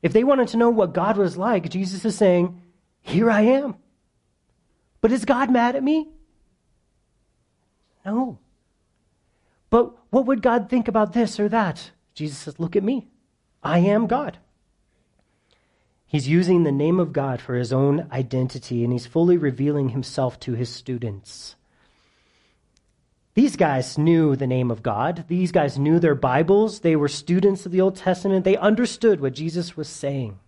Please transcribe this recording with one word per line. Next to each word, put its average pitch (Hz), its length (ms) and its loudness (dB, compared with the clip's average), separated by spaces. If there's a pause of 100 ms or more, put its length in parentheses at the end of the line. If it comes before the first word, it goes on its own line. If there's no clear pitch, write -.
If 165 100 0
they 220 120 4
wanted 269 240 2
to - 80 -4
know 233 140 4
what 196 220 2
God 185 240 0
was 185 200 0
like, 185 340 -2
Jesus 185 340 -6
is 208 120 -2
saying, 180 440 2 (400)
"Here 202 300 0
I 214 120 4
am." 262 340 2 (1200)
But 226 120 2
is 254 120 -2
God 254 260 0
mad 254 260 2
at 277 60 -4
me? 311 260 0 (2000)
No. 220 340 -4 (1300)
But 233 260 2 (140)
what 247 160 2
would 247 160 0
God 233 260 0
think 240 200 0
about 214 240 0
this 226 280 -2
or 208 80 0
that? 208 440 -4 (220)
Jesus 151 240 -10
says, - 200 -14
"Look 170 180 -4
at 190 60 2
me. 240 260 -4 (540)
I 156 160 0
am 202 280 4
God." 240 320 -4 (1700)
He's 139 240 -4
using 175 340 4
the 147 100 2
name 160 280 0
of 165 140 -2
God 135 260 -2
for 131 140 -8
his 123 180 -2
own 143 400 0
identity, 127 720 -4
and 120 80 0
he's 123 140 -4
fully 175 320 2
revealing 139 520 0
himself 131 500 -4
to 127 120 -8
his 120 160 -4
students. - 880 -10 (1800)
These 262 220 4
guys 135 400 0
knew 156 400 4
the 135 100 -4
name 127 240 0
of 107 120 -6
God. 139 460 -4
These 180 240 -2
guys 143 260 0
knew 151 200 2
their 160 160 2
Bibles. 165 680 2
They 160 160 2
were 147 120 0
students 185 560 0
of 175 80 -10
the 185 80 0
Old 190 160 0
Testament. 190 480 -2
They 190 140 2
understood 208 640 0
what 131 100 -2
Jesus 165 420 -6
was 151 140 -10
saying. 127 600 -8